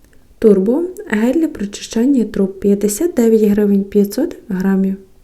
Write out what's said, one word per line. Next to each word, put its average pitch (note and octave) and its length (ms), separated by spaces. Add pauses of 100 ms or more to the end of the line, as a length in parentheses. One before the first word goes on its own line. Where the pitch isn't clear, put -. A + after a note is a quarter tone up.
(400)
Турбо A3 440 (240)
гель A3+ 260
для D#4+ 140
прочищання A#3 760
труб, G3 340
п'ятдесят G3+ 540
дев'ять A3+ 360
гривень, G3+ 340
п'ятсот G#3 520 (120)
грамів. F#3+ 500 (260)